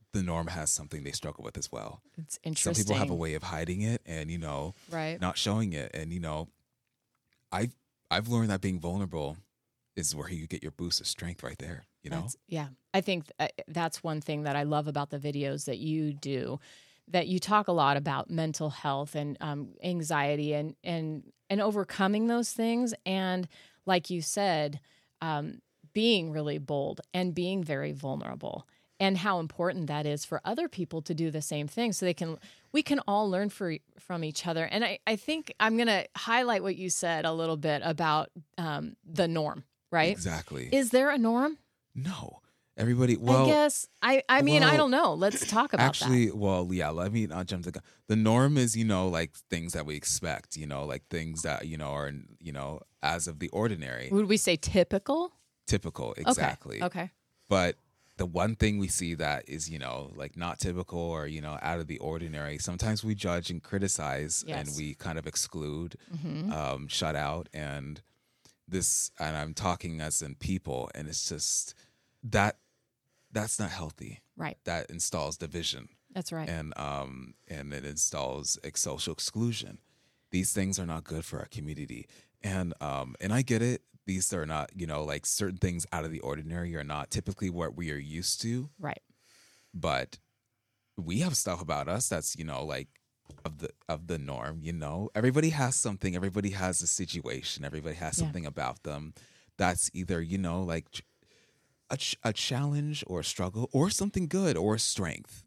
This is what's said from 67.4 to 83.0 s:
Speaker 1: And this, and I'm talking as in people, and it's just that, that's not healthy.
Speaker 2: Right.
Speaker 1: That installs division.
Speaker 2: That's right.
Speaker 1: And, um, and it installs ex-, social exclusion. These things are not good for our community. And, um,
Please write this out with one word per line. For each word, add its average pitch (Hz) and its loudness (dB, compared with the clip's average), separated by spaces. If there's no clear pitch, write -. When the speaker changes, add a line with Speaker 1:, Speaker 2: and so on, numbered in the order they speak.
Speaker 1:
And 73 -8
this, - 0
and 78 -2
I'm 76 -4
talking 87 -2
as 78 -2
in 69 -8
people, 73 -2
and 76 -8
it's 76 -4
just - -2
that, 107 2
that's 110 -2
not 95 -2
healthy. 80 -10
Speaker 2:
Right. 160 -8
Speaker 1:
That 85 -2
installs 80 -2
division. 80 -6
Speaker 2:
That's 180 -6
right. 160 -6
Speaker 1:
And, 78 -4
um, 67 -6
and 71 -10
it 67 -8
installs 71 -2
ex-, - -4
social 76 -2
exclusion. - -4
These 92 2
things 95 0
are 87 -4
not 80 -4
good 80 -6
for 71 -8
our - -8
community. 73 -10
And, 92 -2
um, 69 -4